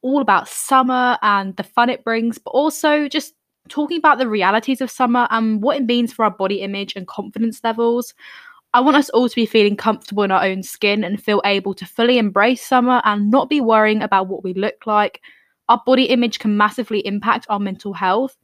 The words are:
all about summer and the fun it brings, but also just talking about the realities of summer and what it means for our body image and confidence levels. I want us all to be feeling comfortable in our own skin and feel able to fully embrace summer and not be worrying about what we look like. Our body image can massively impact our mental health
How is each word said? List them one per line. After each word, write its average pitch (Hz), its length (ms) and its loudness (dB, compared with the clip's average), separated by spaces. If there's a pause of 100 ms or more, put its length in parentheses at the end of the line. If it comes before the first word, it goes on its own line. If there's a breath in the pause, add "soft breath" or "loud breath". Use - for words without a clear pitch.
all 277 140 2
about 262 280 2
summer 254 720 0
and 196 340 0
the 196 80 -8
fun 240 260 0
it - 140 -6
brings, 226 340 -2
but - 120 -14
also 302 580 0
just - 260 -6 (340)
talking 302 300 -4
about 302 200 2
the 254 100 -2
realities 214 520 0
of 262 100 -4
summer 233 400 0
and 220 320 0
what 285 140 0
it 277 80 -2
means 240 280 0
for 226 120 -2
our 208 60 2
body 196 300 -4
image 196 340 -8
and 190 140 -12
confidence 220 560 -6
levels. 233 500 -2 (580 loud breath)
I - 80 4
want 277 160 4
us 285 140 0
all 247 180 2
to - 60 -6
be 226 120 0
feeling 208 300 2
comfortable 208 460 -2
in 196 80 0
our 185 140 2
own 190 180 -2
skin 208 400 -2
and 196 200 -6
feel 208 220 0
able 196 300 -2
to 185 100 -12
fully 240 340 0
embrace 214 460 2
summer 247 400 2
and 208 260 0
not 254 180 2
be 294 120 0
worrying 214 420 2
about 190 260 0
what 190 160 -10
we 185 100 -6
look 190 320 -4
like. 208 340 0 (480 soft breath)
Our 233 160 4
body 262 200 4
image 240 340 0
can 208 180 -2
massively 208 480 0
impact 208 440 -2
our 208 100 -2
mental 202 340 -6
health 196 520 -2